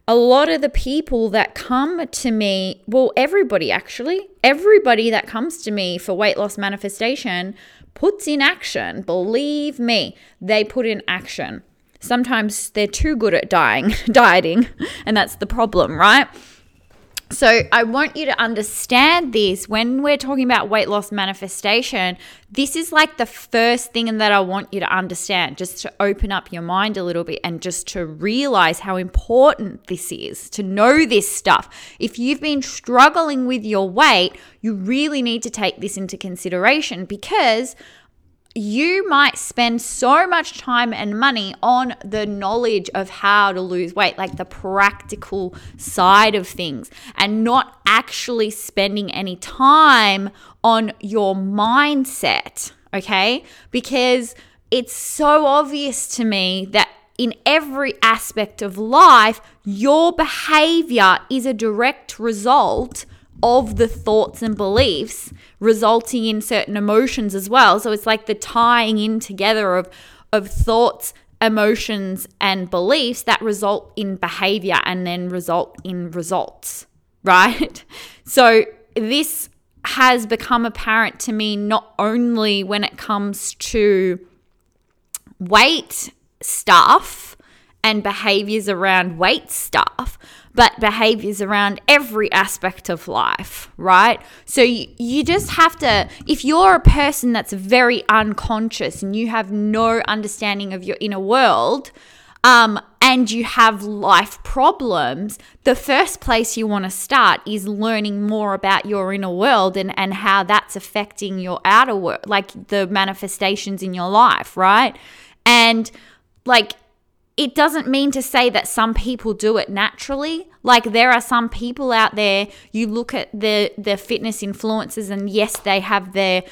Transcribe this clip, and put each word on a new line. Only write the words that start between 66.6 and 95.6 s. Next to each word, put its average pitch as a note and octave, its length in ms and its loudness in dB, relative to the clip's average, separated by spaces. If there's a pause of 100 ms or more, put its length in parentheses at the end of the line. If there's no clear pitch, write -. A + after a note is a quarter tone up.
emotions G#3 560 0
as G3 160 -6
well. G#3+ 300 6
So A3 120 -4
it's G#3 140 -4
like A3 200 -2
the G#3+ 100 -4
tying A#3 640 0
in A3 220 -2
together G3 580 -2
of, F3+ 120 -4 (420)
of G3+ 180 -2
thoughts, - 640 0 (280)
emotions, G#3+ 840 -2 (140)
and F#3+ 280 -2
beliefs A#3+ 540 -2
that - 180 0
result G#3 540 -4
in G3 200 -6
behavior F#3 680 -2
and F3+ 220 -4
then F3+ 240 -6
result F3 540 -4
in F3+ 280 -10
results, - 760 -8 (160)
<laughs> - 200 -20
right? F#3+ 600 4 (420)
So A3+ 400 6 (300)
this B3+ 540 -4 (360)
has B3+ 400 2
become A#3 400 -2
apparent A3 560 -2
to A#3+ 100 -6
me G#3+ 240 -4
not G#3 420 -4
only A3 640 0
when G3+ 200 -4
it - 140 -8
comes G3+ 580 -6
to F#3+ 640 0 (1200)
weight G#3+ 720 0 (280)
stuff - 920 2 (480)
and G#3+ 200 0
behaviors G3+ 640 -2
around F#3 480 0
weight F#3+ 320 0
stuff, - 720 -4 (340)
but - 260 4
behaviors G#3+ 640 0
around G3+ 460 -2
every A#3 440 2
aspect - 580 -2
of E3+ 180 -6
life, - 720 -4
right? F#3 440 4 (240)
So - 160 0
you, A#3+ 260 2 (100)
you B3 260 -2
just - 280 -2
have E4 260 2